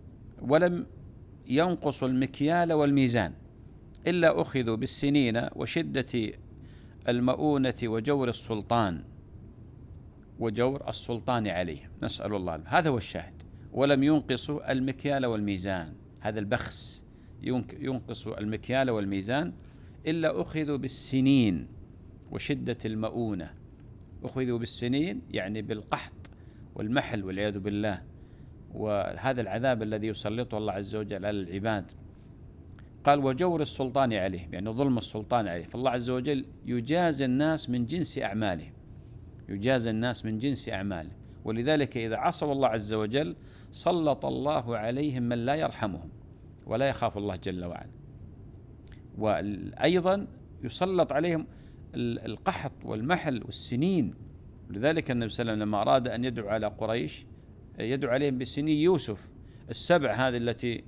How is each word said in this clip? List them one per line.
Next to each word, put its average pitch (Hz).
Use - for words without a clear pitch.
"ولم 170
ينقصوا 147
المكيال 147
والميزان 135
إلا 165
أخذوا 117
بالسنين 127
وشدة 131
المؤونة 127
وجور 120
السلطان، 107
وجور 120
السلطان 113
عليهم". 85
نسأل -
الله 90
العافية. 85
هذا 160
هو 127
الشاهد، -
"ولم 139
ينقصوا 147
المكيال 135
والميزان"، 98
هذا 107
البخس، -
ينك-، 123
ينقص 123
المكيال 110
والميزان، 107
"إلا 160
أخذوا 151
بالسنين 127
وشدة 123
المؤونة". 110
أخذوا 123
بالسنين 135
يعني 104
بالقحط 110
والمحل 113
والعياذ 98
بالله، 104
وهذا 107
العذاب 113
الذي 107
يسلطه 110
الله 107
عز 98
وجل 101
على 107
العباد. 98
قال: 143
"وجور 160
السلطان 131
عليهم"، 90
يعني 101
ظلم 127
السلطان 107
عليه. 85
فالله 127
عز 123
وجل 131
يجازي 139
الناس 143
من 120
جنس 143
أعمالهم، 101
يجازي 113
الناس 110
من 110
جنس 127
أعمالهم. 95
ولذلك 127
إذا 113
عصوا 156
الله 135
عز 110
وجل 131
سلط 160
الله 127
عليهم 127
من 120
لا 123
يرحمهم 98
ولا 127
يخاف 113
الله 101
جل 90
وعلا. 87
وأيضًا 107
يسلط 180
عليهم 160
ال-، 120
القحط 131
والمحل 123
والسنين. 139
ولذلك 139
النبي 117
صلى 120
الله 117
عليه 107
وسلم 104
لما 104
أراد 127
أن 117
يدعو 117
على 107
قريش، 113
يدعو 127
عليهم 139
بسني 147
يوسف 160
السبع 131
هذه 123
التي، 117